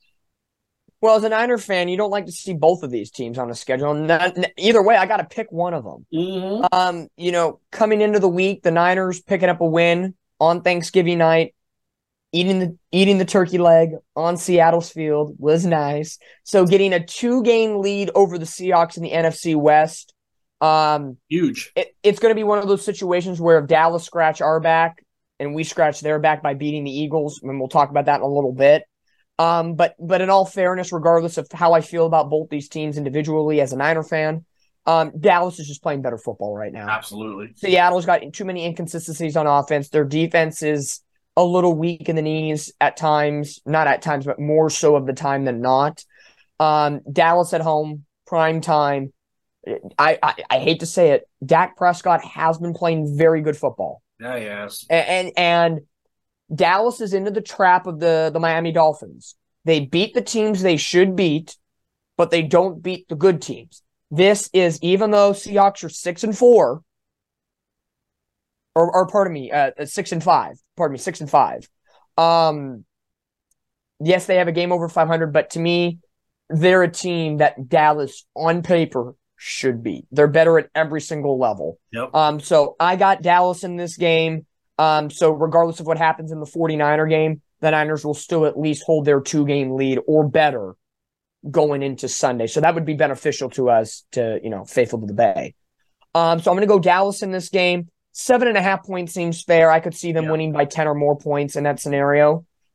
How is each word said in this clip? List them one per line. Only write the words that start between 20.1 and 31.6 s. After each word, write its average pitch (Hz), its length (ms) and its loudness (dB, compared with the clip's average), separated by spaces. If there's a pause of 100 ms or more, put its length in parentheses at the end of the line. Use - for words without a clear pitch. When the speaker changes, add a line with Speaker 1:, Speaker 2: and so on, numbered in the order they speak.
Speaker 1:
Um, 151 560 0 (100)
Speaker 2:
Huge. 156 480 -4
Speaker 1:
it, - 260 -6
it's 202 160 2
gonna 226 160 2
be 214 80 -4
one 208 160 0
of 202 100 -4
those 196 160 -2
situations 180 540 -4
where 165 200 4
if 147 100 -2
Dallas 165 340 2
scratch 160 380 -2
our 156 200 0
back 165 440 0 (340)
and 143 160 -8
we 160 80 -6
scratch 160 380 -2
their 151 180 -2
back 151 240 0
by 143 120 -2
beating 147 300 -6
the 139 60 -8
Eagles, 147 520 -6
and 135 180 -8
we'll 127 80 -6
talk 143 220 0
about 143 160 0
that 143 100 2
in - 60 -4
a 131 40 -2
little 139 280 -2
bit. 143 300 4 (540)
Um, 165 360 0
but, 160 240 0
but 175 240 0
in 185 80 0
all 190 160 4
fairness, 185 460 -2
regardless 170 440 2
of 147 160 -6
how 170 220 4